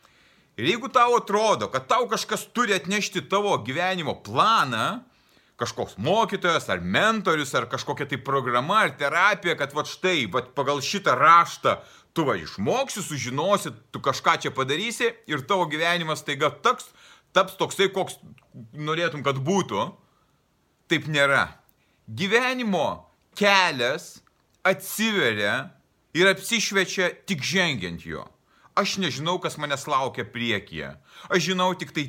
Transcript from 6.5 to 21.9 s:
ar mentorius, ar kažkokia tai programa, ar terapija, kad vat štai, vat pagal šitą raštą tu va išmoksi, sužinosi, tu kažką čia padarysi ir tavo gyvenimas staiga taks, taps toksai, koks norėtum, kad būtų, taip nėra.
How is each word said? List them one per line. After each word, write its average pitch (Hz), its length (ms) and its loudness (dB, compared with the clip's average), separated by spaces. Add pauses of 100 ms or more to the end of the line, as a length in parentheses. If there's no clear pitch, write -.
ar 90 80 -2
mentorius, 160 720 0
ar 120 160 0
kažkokia 139 400 -4
tai 139 80 -4
programa, 135 680 0
ar 135 100 -8
terapija, 170 560 2
kad 139 240 -4
vat 147 80 -2
štai, 170 480 0
vat 127 240 -2
pagal 143 240 0
šitą 156 320 0
raštą 151 640 4 (400)
tu 160 80 2
va 110 160 0
išmoksi, 165 640 -4
sužinosi, 147 640 -2 (240)
tu - 80 -10
kažką 151 400 2
čia 147 80 -4
padarysi 185 640 -2 (160)
ir 147 160 -4
tavo 180 240 2
gyvenimas 160 560 -2
staiga 147 240 0
taks, 240 400 -2 (480)
taps 185 160 2
toksai, 190 400 0
koks - 240 -4 (560)
norėtum, 151 480 -2
kad 135 160 0
būtų, 135 540 0 (1000)
taip 156 160 0
nėra. 139 460 4 (580)